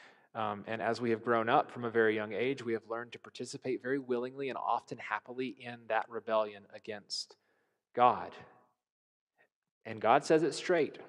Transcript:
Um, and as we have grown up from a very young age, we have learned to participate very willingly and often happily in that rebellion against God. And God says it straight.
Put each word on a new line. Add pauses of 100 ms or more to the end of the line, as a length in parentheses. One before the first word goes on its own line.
(340)
Um,
and
as
we
have
grown
up
from
a
very
young
age,
we
have
learned
to
participate
very
willingly
and
often
happily
in
that
rebellion
against (560)
God. (1500)
And
God
says
it
straight. (120)